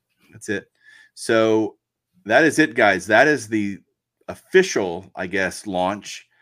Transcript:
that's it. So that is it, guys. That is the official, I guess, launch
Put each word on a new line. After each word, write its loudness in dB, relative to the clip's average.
that's -20
it. -8
So 0
that 4
is 2
it, 2
guys. 2
That 6
is -2
the -4
official, -2
I -8
guess, -4
launch -6